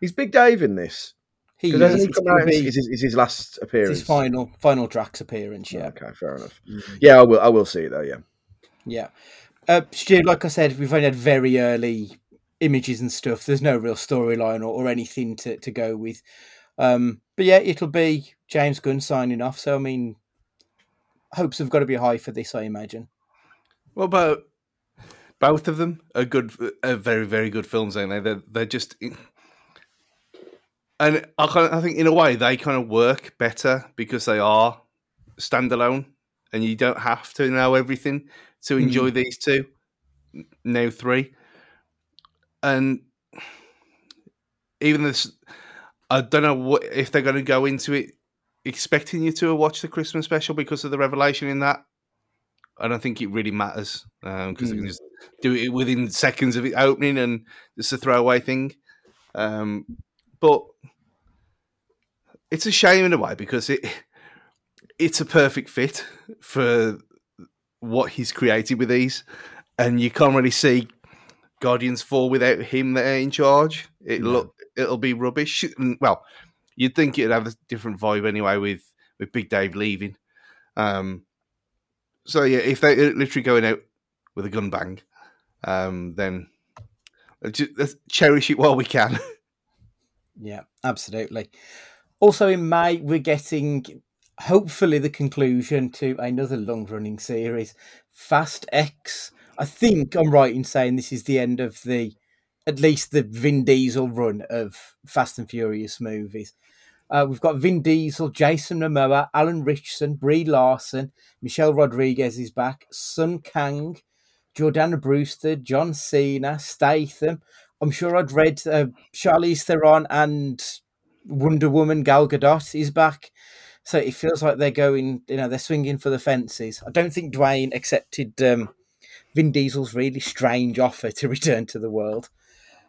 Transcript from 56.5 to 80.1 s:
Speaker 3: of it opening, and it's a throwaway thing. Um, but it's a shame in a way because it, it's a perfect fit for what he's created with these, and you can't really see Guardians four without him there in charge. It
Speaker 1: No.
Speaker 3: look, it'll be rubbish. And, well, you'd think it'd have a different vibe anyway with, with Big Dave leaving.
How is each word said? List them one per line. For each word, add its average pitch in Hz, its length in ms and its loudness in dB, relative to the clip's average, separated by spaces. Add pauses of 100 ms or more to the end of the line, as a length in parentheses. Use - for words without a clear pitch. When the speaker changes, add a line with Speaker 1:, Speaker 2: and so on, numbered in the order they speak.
Speaker 3:
of 123 100 -4
it 131 80 -6
opening, 139 440 2
and 120 280 -4 (300)
it's - 160 -8
a 135 60 -4
throwaway 123 420 4
thing. 131 340 -4 (600)
Um, 107 520 -6 (540)
but 151 220 4 (1900)
it's 160 160 -4
a 220 60 -2
shame 190 320 6
in 180 80 2
a 160 60 2
way - 160 -4
because 110 360 -6
it, 139 140 -2 (1160)
it's 160 220 0
a 156 40 -4
perfect 143 460 2
fit 135 340 -4 (360)
for 117 580 0 (800)
what 117 320 -2
he's 120 200 -8
created 113 460 0
with 120 100 0
these, 127 360 -2 (540)
and 120 220 2
you 120 100 0
can't 139 240 4
really 131 160 2
see 123 380 2 (720)
Guardians 123 420 -2
four 131 260 0
without 127 300 2
him 131 360 -2
there 131 240 0
in 135 120 -4
charge. 147 580 2 (160)
It 123 180 -4
Speaker 1:
No. 113 80 -2
Speaker 3:
look, 117 240 -2 (220)
it'll 127 220 -2
be 127 160 -2
rubbish. 123 500 -4 (140)
And, 127 220 -2
well, 120 240 2 (520)
you'd 127 180 0
think 147 240 0
it'd 113 120 2
have 113 160 0
a 113 80 -12 (140)
different 107 320 -8
vibe 104 260 0
anyway 104 320 0
with, 101 240 -4 (360)
with - 140 -12
Big 233 160 -6
Dave 98 260 -2
leaving. 101 420 -6 (600)